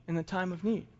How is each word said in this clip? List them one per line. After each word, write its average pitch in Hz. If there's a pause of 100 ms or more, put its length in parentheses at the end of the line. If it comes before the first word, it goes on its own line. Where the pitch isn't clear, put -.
in 170
the 165
time 185
of 170
need. 214 (140)